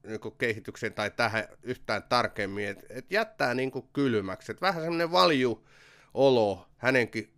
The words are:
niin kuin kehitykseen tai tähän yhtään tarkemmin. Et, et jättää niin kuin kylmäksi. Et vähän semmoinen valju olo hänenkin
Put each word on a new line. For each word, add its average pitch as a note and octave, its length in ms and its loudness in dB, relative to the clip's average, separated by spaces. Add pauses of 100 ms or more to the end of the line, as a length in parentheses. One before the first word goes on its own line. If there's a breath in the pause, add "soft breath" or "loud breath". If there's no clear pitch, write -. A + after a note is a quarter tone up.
niin A2 120 -8
kuin A2 180 -12
kehitykseen G#2+ 560 -6
tai G#2 180 -4
tähän A2 320 -2 (200)
yhtään A#2 400 -6
tarkemmin. G#2 640 -2
Et, G2 220 -12
et B2+ 220 -12
jättää G3 420 -2
niin C3 180 -2
kuin B2+ 220 -12
kylmäksi. G#2+ 580 -2
Et - 100 -10
vähän F3 220 -2
semmoinen E3+ 280 -2
valju C#3+ 560 4 (460 soft breath)
olo A2+ 540 4 (100)
hänenkin A#2 600 0